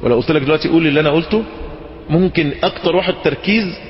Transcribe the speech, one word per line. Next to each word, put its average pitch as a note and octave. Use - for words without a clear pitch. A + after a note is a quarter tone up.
ولو A#2+
قلت C3
لك D#3
دلوقتي D3+
قول E3
اللي C#3+
انا D#3
قلته، E3+
ممكن D#3+
اكتر E3
واحد F3+
تركيز F#3+